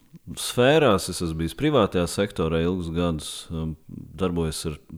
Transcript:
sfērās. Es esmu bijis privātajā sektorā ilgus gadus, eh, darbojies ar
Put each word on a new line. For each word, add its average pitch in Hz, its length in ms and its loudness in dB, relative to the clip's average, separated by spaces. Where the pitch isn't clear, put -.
sfērās. 127 760 4
Es 87 100 -6
esmu 80 240 -2
bijis 82 140 -4
privātajā 110 500 2
sektorā 82 560 0
ilgus 90 300 0
gadus, 85 560 -2
eh, 80 240 -4
darbojies 85 500 -2
ar 78 120 -6